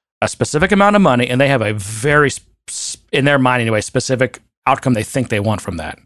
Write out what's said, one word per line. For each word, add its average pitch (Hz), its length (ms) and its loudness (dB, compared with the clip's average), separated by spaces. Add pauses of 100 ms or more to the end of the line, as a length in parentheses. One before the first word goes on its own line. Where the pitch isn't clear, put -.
(200)
a 107 80 0
specific 151 440 -2
amount 202 240 4
of 202 60 4
money, 123 260 2
and 123 120 0
they 135 80 4
have 135 140 2
a 104 100 -2
very, 110 600 0
sp-, - 120 -14 (240)
s-, - 300 -12 (140)
in 139 120 0
their 143 140 4
mind 127 240 2
anyway, 110 180 0
specific 127 600 -2 (260)
outcome 135 280 0
they 110 80 -2
think 131 280 -4
they 110 100 0
want 104 220 -2
from 90 160 -8
that. 76 280 -12